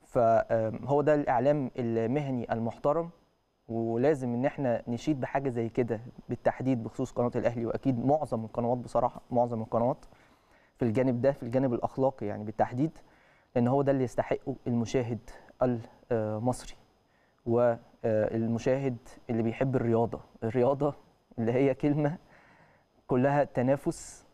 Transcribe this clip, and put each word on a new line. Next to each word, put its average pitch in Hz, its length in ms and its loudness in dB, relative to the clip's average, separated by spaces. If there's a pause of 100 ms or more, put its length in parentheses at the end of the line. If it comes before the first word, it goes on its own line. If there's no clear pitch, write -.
فهو 113 1000 0
ده 151 120 4
الإعلام 139 640 2
المهني 120 760 -2
المحترم، 147 580 -2 (580)
ولازم 120 640 0
إن 120 100 -2
احنا 131 440 -2
نشيد 123 320 -2
بحاجة 139 280 -2
زي 117 200 -2
كده 113 320 -2 (280)
بالتحديد 123 540 0
بخصوص 117 300 -6
قناة 120 240 0
الأهلي، 120 300 -2
وأكيد 120 400 -2
معظم 135 380 0
القنوات 120 340 -2
بصراحة، 120 420 -2 (100)
معظم 120 320 0
القنوات 120 420 0 (720)
في - 80 0
الجانب 123 360 2
ده، 135 120 2
في 135 100 -6
الجانب 127 320 0
الأخلاقي 131 520 -2
يعني 104 180 -8
بالتحديد، 120 540 -2 (560)
لأن 120 140 4
هو 139 140 4
ده 139 100 2
اللي 135 120 2
يستحقه - 520 -4 (100)
المشاهد 117 640 -2 (800)
المصري 110 640 -4 (680)
والمشاهد 117 1500 0 (340)
اللي 117 120 0
بيحب 127 340 0
الرياضة، 117 440 2 (220)
الرياضة 135 520 0 (440)
اللي 113 140 0
هي 131 220 2
كلمة 147 440 0 (880)
كلها 139 380 2
تنافس - 880 -2